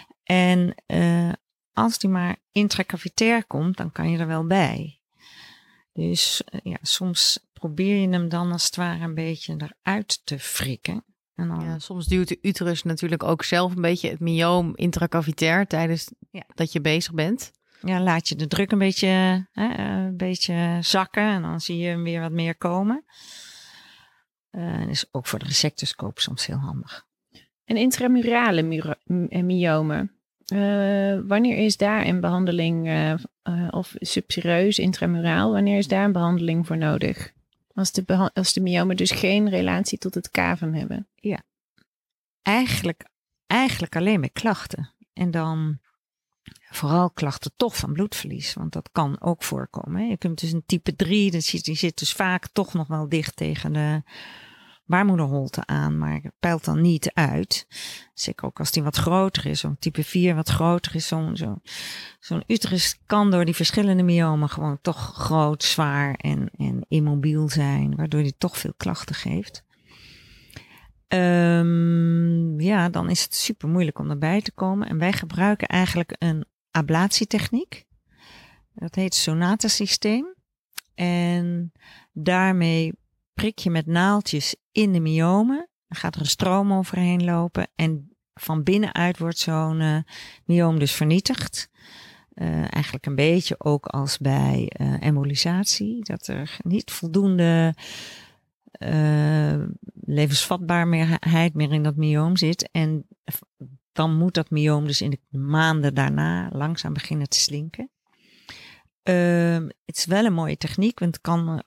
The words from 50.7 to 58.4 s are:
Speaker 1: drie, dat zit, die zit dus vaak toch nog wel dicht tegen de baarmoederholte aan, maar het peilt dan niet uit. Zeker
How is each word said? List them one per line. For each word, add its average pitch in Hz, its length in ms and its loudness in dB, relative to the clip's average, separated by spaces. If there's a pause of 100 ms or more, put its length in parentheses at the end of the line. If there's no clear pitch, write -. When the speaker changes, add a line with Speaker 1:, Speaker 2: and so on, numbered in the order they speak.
Speaker 1:
drie, 196 340 2
dat 165 120 -2
zit, - 220 -4
die 151 120 -4
zit 170 220 -2
dus - 140 -4
vaak 185 360 -2
toch - 260 -2
nog 160 120 -2
wel 156 220 -4
dicht 156 280 -2
tegen 156 360 -4
de 151 300 0 (800)
baarmoederholte 165 840 2
aan, 147 320 0
maar - 240 -2
het - 160 -14
peilt 170 260 0
dan 156 160 0
niet 170 320 2
uit. 151 540 0 (480)
Zeker - 320 -8